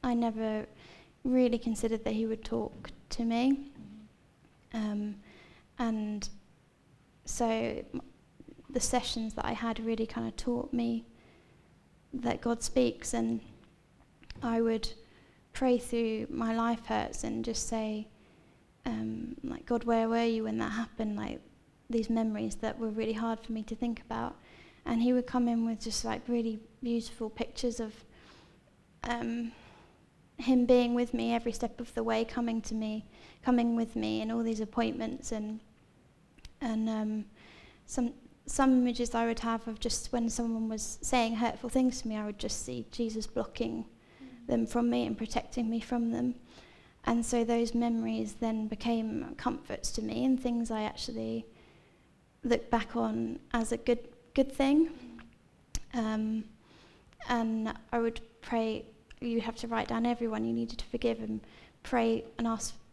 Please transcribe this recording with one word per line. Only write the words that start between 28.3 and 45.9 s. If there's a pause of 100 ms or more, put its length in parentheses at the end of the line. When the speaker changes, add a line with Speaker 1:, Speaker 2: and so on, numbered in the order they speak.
Speaker 1:
um, (920)
him
being
with
me
every
step
of
the
way,
coming
to
me, (380)
coming
with
me
in
all
these
appointments,
and, (1040)
and,
um, (600)
some, (320)
some
images
I
would
have
of
just
when
someone
was
saying
hurtful
things
to
me,
I
would
just
see
Jesus
blocking (360)
Speaker 2:
Mm.
Speaker 1:
them
from
me
and
protecting
me
from